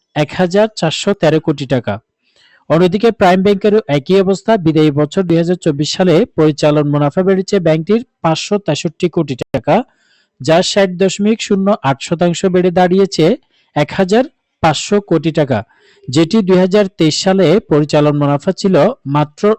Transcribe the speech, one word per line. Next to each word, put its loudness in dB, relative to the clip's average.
এক -2
হাজার 0
চারশো -4
তেরো 0
কোটি -4
টাকা। -2
অন্যদিকে 2
প্রাইম 2
ব্যাংকেরও 2
একই 0
অবস্থা, -2
বিদায়ী 2
বছর -2
দুই 0
হাজার -2
চব্বিশ -2
সালে 0
পরিচালন 2
মুনাফা 0
বেড়েছে 0
ব্যাংকটির 0
পাঁচশো -2
তেষট্টি -4
কোটি -4
টাকা, -2
যা 2
ষাট 0
দশমিক 0
শূন্য -2
আট -2
শতাংশ -2
বেড়ে 2
দাঁড়িয়েছে 2
এক -2
হাজার 0
পাঁচশো -2
কোটি 0
টাকা, -2
যেটি 0
দুই 2
হাজার 2
তেইশ 0
সালে 2
পরিচালন 0
মুনাফা -2
ছিল 0
মাত্র -2